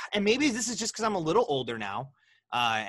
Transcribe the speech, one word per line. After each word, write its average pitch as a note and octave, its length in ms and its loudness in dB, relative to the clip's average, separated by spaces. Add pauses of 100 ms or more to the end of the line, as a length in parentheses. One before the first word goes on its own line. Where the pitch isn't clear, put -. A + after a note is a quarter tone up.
(140)
and G#3 120 2
maybe C4+ 240 4
this A3 200 -2
is A3+ 80 -4
just A3 180 -4
'cause G#3+ 80 -4
I'm A3 120 2
a F#3 40 0
little F3 300 2
older A#2+ 280 -2
now, A2 320 -6 (440)
uh, A2+ 360 2